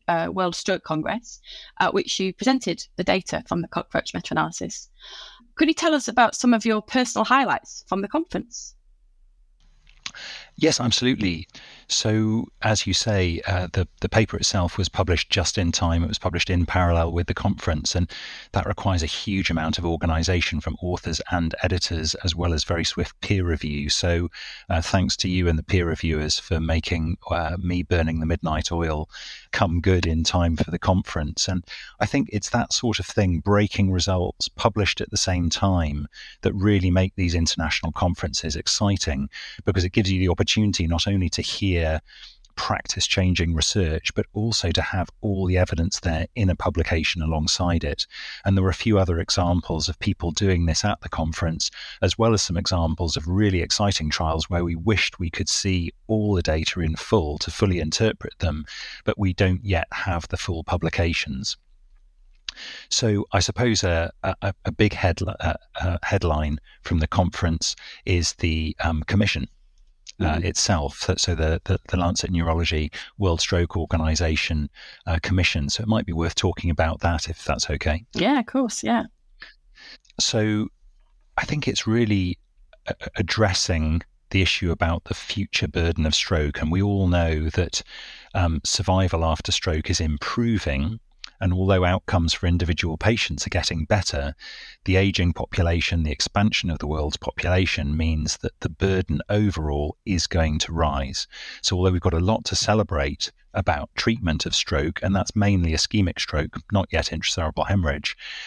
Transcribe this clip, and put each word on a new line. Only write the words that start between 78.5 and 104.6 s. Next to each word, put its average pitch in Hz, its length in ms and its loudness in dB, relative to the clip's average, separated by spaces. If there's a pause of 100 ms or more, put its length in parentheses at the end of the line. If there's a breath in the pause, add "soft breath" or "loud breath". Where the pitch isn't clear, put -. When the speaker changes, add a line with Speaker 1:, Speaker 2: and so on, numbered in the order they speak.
Speaker 1:
yeah. 226 220 2 (1120 loud breath)
Speaker 2:
So 107 480 0 (720)
I - 80 -2
think 151 240 -4
it's - 180 -2
really 104 500 2 (500)
a-, - 80 -4 (200)
addressing 85 880 0 (280)
the 95 120 2
issue 87 300 0
about 82 320 0
the - 100 -6
future - 540 -4
burden 82 360 0
of 78 120 2
stroke. 76 440 0
And 78 120 -2
we 95 100 2
all 101 240 2
know 82 440 2
that, - 300 0 (540 loud breath)
um, 85 300 2
survival 92 600 2
after - 280 0
stroke 78 360 -2
is 87 120 0
improving. 85 1000 -2 (420 loud breath)
And 92 120 2
although 92 320 4
outcomes 87 500 2
for 87 140 0
individual 85 500 2
patients 107 480 0
are - 40 -6
getting 82 340 -2
better, 71 500 0 (520 loud breath)
the 92 100 4
aging 92 380 4
population, 85 680 0
the 76 80 0
expansion - 580 0
of 78 120 -2
the 76 80 -6
world's 76 280 -2
population 85 800 0
means 78 420 0
that - 200 -6
the - 100 -4
burden 92 600 0
overall 76 760 0
is 90 220 0
going 78 320 2
to - 140 -4
rise. 71 560 -2 (340 loud breath)
So - 140 0
although 92 160 4
we've 87 80 2
got 92 120 2
a 82 60 2
lot 90 280 2
to - 100 -4
celebrate 82 760 0 (240)
about 78 400 -2
treatment 85 520 0
of 82 100 -6
stroke, - 440 -2